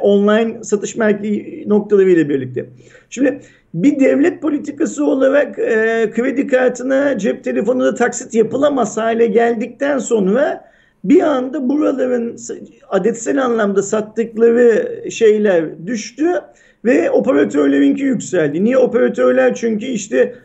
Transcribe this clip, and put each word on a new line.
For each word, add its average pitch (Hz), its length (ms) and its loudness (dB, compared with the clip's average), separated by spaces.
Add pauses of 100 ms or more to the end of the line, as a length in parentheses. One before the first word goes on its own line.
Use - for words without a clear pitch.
online 208 640 2
satış 202 320 -4
merkezi 208 720 -2
noktalarıyla 196 640 4
birlikte. 131 360 -4 (440)
Şimdi 269 300 -2 (340)
bir 269 260 0
devlet 269 420 2
politikası 294 640 -4
olarak, 269 540 0
e, 226 560 0
kredi 254 320 -2
kartına, 254 720 0
cep 214 260 -4
telefonuna 254 520 0
taksit - 380 -4
yapılamaz 247 640 0
hale 226 300 0
geldikten 233 680 0
sonra 233 680 0 (380)
bir 269 180 4
anda 262 480 -2
buraların 254 680 -2
s-, - 240 -12 (300)
adetsel 254 560 -2
anlamda 208 380 0
sattıkları 226 1160 2 (100)
şeyler 185 760 2
düştü 254 440 -4 (540)
ve 285 260 2
operatörlerinki 277 920 2
yükseldi. 180 600 -2
Niye 254 140 2
operatörler? 254 760 2
Çünkü 226 300 -4
işte 247 580 -2